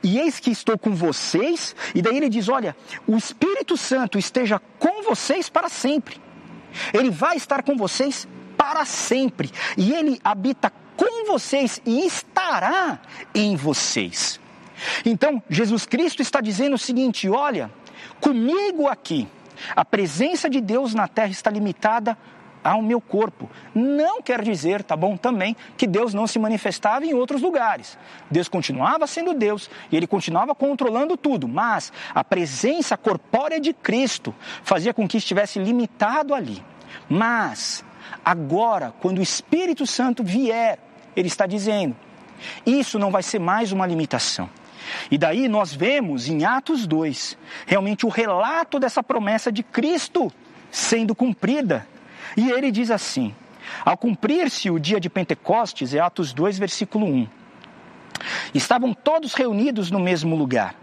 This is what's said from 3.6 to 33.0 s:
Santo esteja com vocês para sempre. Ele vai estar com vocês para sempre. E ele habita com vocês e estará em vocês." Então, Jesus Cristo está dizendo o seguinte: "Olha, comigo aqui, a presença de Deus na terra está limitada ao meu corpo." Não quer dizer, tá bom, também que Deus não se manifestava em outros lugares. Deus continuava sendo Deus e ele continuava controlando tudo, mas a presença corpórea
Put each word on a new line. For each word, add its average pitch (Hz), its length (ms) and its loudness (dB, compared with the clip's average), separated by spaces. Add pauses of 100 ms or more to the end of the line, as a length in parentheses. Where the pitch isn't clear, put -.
Santo 247 440 0
esteja 214 420 0 (160)
com 392 240 2
vocês 370 480 0
para 339 200 0
sempre. - 520 -2 (720)
Ele 254 160 4
vai 240 280 2
estar 277 260 -2
com 285 120 0
vocês 254 520 -2 (280)
para 294 300 2
sempre. - 680 -2 (240)
E 202 180 2
ele 311 300 0
habita 208 480 0 (240)
com 453 300 0
vocês 277 600 0
e 240 200 2
estará 320 960 0 (340)
em 208 220 2
vocês." 131 840 -2 (640)
Então, 233 460 2
Jesus 208 360 2
Cristo 311 360 0
está 269 180 0
dizendo 233 360 0
o - 20 0
seguinte: 247 500 0
"Olha, 202 440 0 (500)
comigo 302 680 2
aqui, 147 400 -2 (480)
a 170 80 4
presença 208 680 0
de 262 120 2
Deus 226 320 0
na 214 140 2
terra 208 240 0
está - 180 0
limitada 214 680 0 (460)
ao 196 180 4
meu 226 200 0
corpo." 208 480 -2 (240)
Não 285 480 2
quer 240 220 -2
dizer, 196 400 0
tá - 120 -2
bom, 180 220 0
também 220 400 0 (180)
que 247 120 2
Deus 208 260 2
não 214 140 0
se 226 100 -2
manifestava 214 680 0
em 320 80 0
outros 254 280 0
lugares. 233 560 -2 (320)
Deus 165 180 0
continuava 190 600 0
sendo 339 260 -2
Deus 208 360 0 (220)
e 156 60 2
ele 165 100 0
continuava 202 460 0
controlando 277 640 0
tudo, 208 300 0
mas 196 440 -2 (220)
a 131 100 2
presença 190 720 0
corpórea 254 640 0